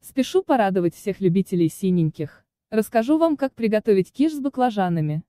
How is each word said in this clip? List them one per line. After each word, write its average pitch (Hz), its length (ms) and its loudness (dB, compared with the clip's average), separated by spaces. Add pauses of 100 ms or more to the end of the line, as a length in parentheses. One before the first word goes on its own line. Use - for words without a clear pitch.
Спешу 359 420 -2
порадовать 196 520 0
всех - 260 -8
любителей 175 480 0
синеньких. 165 760 -2 (240)
Расскажу 226 480 0
вам, 320 200 2
как 269 160 -4
приготовить 214 580 0
киш 311 220 0
с 294 60 -10
баклажанами. 185 880 -2